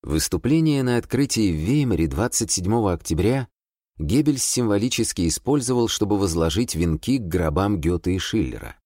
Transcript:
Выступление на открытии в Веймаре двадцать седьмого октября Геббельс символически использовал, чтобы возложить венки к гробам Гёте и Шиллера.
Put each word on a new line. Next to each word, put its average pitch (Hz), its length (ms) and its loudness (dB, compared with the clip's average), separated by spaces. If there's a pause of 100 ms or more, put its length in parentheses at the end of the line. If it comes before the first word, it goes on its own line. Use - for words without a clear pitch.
Выступление 151 800 0
на 123 140 0
открытии 117 560 0
в 78 40 0
Веймаре 95 500 2
двадцать 101 440 -2
седьмого 98 420 0
октября 104 560 0 (500)
Геббельс 131 460 2
символически 110 800 0
использовал, 123 640 0
чтобы 104 300 0
возложить 85 580 0
венки 85 420 0
к 117 40 -4
гробам 90 580 0
Гёте 87 340 0
и 95 40 -2
Шиллера. - 680 -6